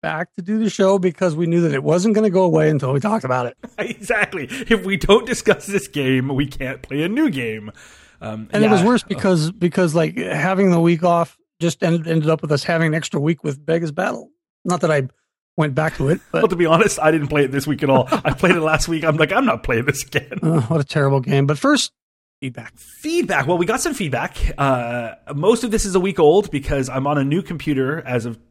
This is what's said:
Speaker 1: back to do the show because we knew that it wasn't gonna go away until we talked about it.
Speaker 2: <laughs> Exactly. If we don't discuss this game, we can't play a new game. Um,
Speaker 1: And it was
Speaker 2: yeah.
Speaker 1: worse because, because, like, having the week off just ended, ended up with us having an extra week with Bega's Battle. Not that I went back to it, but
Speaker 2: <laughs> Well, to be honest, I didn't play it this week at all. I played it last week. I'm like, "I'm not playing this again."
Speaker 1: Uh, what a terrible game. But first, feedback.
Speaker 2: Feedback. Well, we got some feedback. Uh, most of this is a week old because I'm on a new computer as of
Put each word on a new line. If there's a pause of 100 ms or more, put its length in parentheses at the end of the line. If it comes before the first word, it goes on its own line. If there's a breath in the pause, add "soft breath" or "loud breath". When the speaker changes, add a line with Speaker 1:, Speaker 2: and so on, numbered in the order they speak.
Speaker 1:
back
to
do
the
show
because
we
knew
that
it
wasn't
gonna
go
away
until
we
talked
about
it.
Speaker 2:
<laughs>
Exactly.
If
we
don't
discuss
this
game,
we
can't
play
a
new
game. (500 loud breath)
Um,
Speaker 1:
And
it
was
Speaker 2:
yeah.
Speaker 1:
worse
because,
because,
like,
having
the
week
off (220)
just
ended,
ended
up
with
us
having
an
extra
week
with
Bega's
Battle. (340)
Not
that
I (480)
went
back
to
it, (100)
but
Speaker 2:
<laughs>
Well,
to
be
honest,
I
didn't
play
it
this
week
at
all.
I
played
it
last
week.
I'm
like,
"I'm
not
playing
this
again."
Speaker 1:
Uh,
what
a
terrible
game.
But
first, (480)
feedback.
Speaker 2:
Feedback.
Well,
we
got
some
feedback. (220)
Uh, (200)
most
of
this
is
a
week
old
because
I'm
on
a
new
computer
as
of (120)